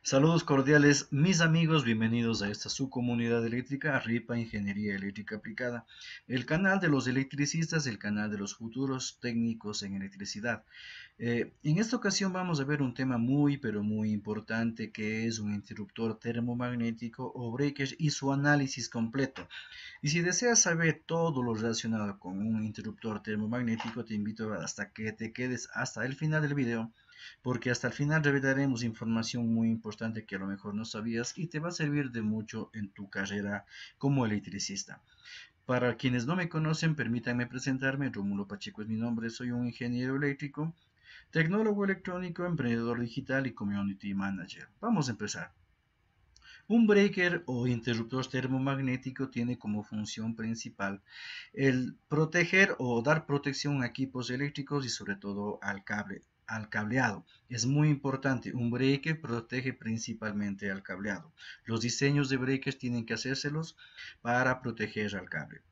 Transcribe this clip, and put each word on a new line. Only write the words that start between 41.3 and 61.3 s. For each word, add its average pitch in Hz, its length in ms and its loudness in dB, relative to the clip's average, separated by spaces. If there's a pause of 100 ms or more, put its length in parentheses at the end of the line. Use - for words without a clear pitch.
tecnólogo 202 540 4
electrónico, 180 600 -2
emprendedor 120 540 0
digital 131 480 -2
y 113 60 -6
community 101 600 -2
manager. 98 540 -4 (120)
Vamos 180 300 2
a - 20 -2
empezar. 98 400 -6 (1160)
Un 226 200 6
breaker 196 600 6
o 127 200 0
interruptor 120 600 0
termomagnético 131 1000 -2
tiene 120 280 -2
como 104 260 -4
función 110 520 -6
principal 113 680 -6 (520)
el 127 440 2 (100)
proteger 175 720 4
o 120 240 2
dar 156 240 4
protección 143 560 0
a 120 60 0
equipos 127 420 -4
eléctricos 143 560 -2
y 120 40 -4
sobre 101 260 -6
todo 101 480 -4
al 101 200 -6
cable, 104 380 -6 (240)
al 110 240 -8
cableado. 110 560 0 (220)
Es 117 180 -4
muy 147 240 4
importante, 135 640 0
un 117 180 0
breaker 139 500 2
protege 120 520 -4
principalmente 104 960 -4
al 98 120 -6
cableado. 95 480 -6 (340)